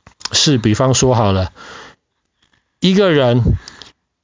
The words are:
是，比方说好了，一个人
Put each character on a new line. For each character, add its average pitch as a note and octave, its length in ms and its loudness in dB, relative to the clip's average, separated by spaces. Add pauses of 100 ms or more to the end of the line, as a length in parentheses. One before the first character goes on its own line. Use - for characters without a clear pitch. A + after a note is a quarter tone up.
(300)
是， - 260 0
比 G#2+ 180 0
方 C3 200 0
说 B2+ 220 2
好 G#2+ 160 0
了， F#2 180 -4 (1300)
一 F#3 160 0
个 G3 160 2
人 B2+ 320 2 (800)